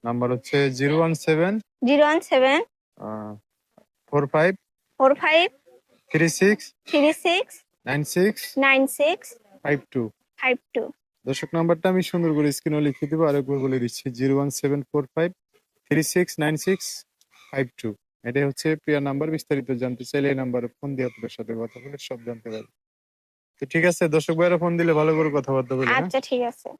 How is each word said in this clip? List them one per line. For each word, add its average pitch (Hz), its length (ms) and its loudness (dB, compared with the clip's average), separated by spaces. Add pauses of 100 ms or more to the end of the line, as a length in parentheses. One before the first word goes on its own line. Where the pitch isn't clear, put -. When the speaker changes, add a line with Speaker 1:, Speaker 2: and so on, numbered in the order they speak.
Speaker 1:
নাম্বার 120 260 -2
হচ্ছে 123 260 -2 (140)
জিরো 143 280 0
ওয়ান 165 160 2
সেভেন 165 380 0 (320)
Speaker 2:
জিরো 285 200 6
ওয়ান 302 160 2
সেভেন 269 380 4 (400)
Speaker 1:
আহ, 107 340 -10 (800)
ফোর 143 140 2
ফাইভ 160 260 2 (480)
Speaker 2:
ফোর 269 140 6
ফাইভ 330 300 4 (680)
Speaker 1:
থ্রি 160 180 2
সিক্স 202 340 2 (240)
Speaker 2:
থ্রি 302 260 4
সিক্স 359 400 -2 (340)
Speaker 1:
নাইন 143 180 -2
সিক্স 196 360 0 (180)
Speaker 2:
নাইন 269 280 4
সিক্স 311 380 -2 (360)
Speaker 1:
ফাইভ 143 180 0 (120)
টু। 127 120 -2 (360)
Speaker 2:
ফাইভ 254 180 0 (160)
টু। 269 100 -2 (440)
Speaker 1:
দর্শক, 135 280 -4
নাম্বারটা 165 340 0
আমি 185 140 2
সুন্দর 170 320 0
করে 147 180 2
স্ক্রিনে 151 280 -2
লিখে 147 260 0
দেবো, 160 200 0
আরেকবার 139 320 0
বলে 131 220 0
দিচ্ছি, 120 300 -6
জিরো 135 260 0
ওয়ান 143 140 0
সেভেন 143 320 -2
ফোর 147 240 -2
ফাইভ 170 240 -2 (500)
থ্রি 151 220 0
সিক্স 180 360 0
নাইন 156 180 0
সিক্স 190 280 -2 (600)
ফাইভ 135 200 -4 (100)
টু। 113 120 -8 (360)
এটাই 131 200 0
হচ্ছে 139 320 -4
প্রিয়া 147 240 -2
নাম্বার। 143 300 -2
বিস্তারিত 139 420 -4
জানতে 123 320 -4
চাইলে 143 240 -2
এই 135 120 0
নাম্বারে 123 280 -2
ফোন - 240 -12
দিয়ে 127 160 -4
আপনাদের 117 260 -10
সাথে 113 200 -10
কথা 113 260 -8
বলে 139 180 -16
সব 123 260 -12
জানতে 117 260 -12
পারবেন। 107 240 -12 (880)
তো - 40 -
ঠিক 165 180 0
আছে, 175 240 2
দর্শক 156 280 0
ভাইরা 175 220 2
ফোন 170 180 0
দিলে 165 160 2
ভালো 156 220 2
করে 156 160 0
কথাবার্তা 135 440 -2
বলে, 131 120 -2
হ্যাঁ? 254 180 0
Speaker 2:
আচ্ছা, 190 160 -2
ঠিক 247 220 -4
আছে। - 260 -8 (120)